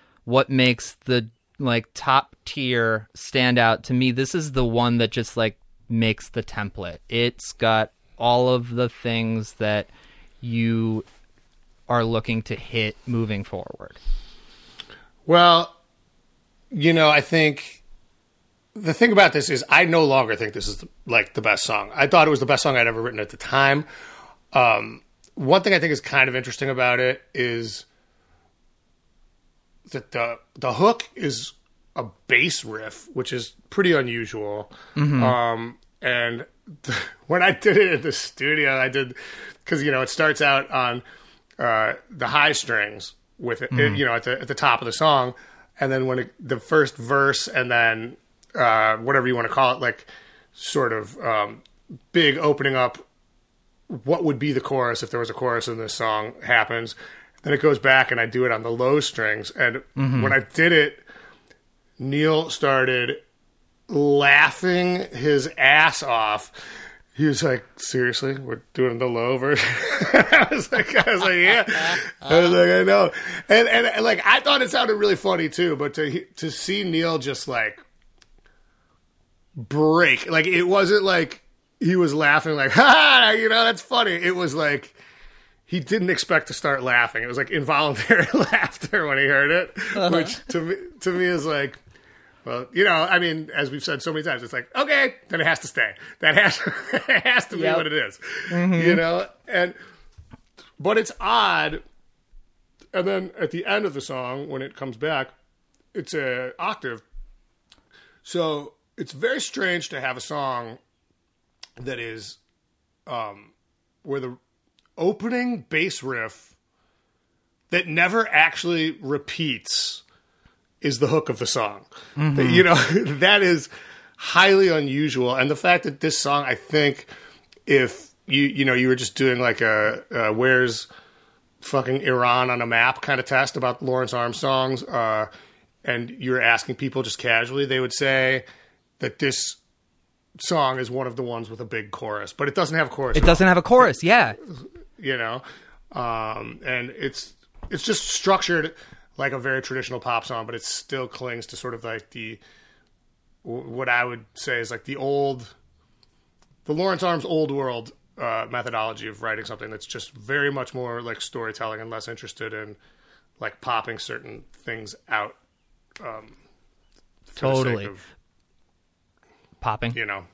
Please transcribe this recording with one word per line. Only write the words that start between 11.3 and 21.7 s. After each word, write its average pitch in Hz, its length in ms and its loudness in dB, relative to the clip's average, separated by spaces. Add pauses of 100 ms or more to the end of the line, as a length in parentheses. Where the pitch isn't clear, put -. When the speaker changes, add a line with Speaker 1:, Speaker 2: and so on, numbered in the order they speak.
Speaker 1:
are 120 160 0
looking 113 380 -2
to - 120 -10
hit 110 500 -4
moving 110 380 -4
forward. - 540 -14 (1300)
Speaker 2:
Well, 170 480 6 (960)
you 165 220 2
know, 160 160 6
I 147 120 6
think 151 600 0 (920)
the 165 200 -4
thing 233 160 6
about 196 220 8
this - 180 -2
is 127 180 -2
I 165 160 6
no 165 200 4
longer 131 320 4
think 107 180 -4
this 104 140 -6
is, 101 160 -10 (220)
like, 117 280 0
the 107 80 -4
best 107 220 2
song. 104 300 -2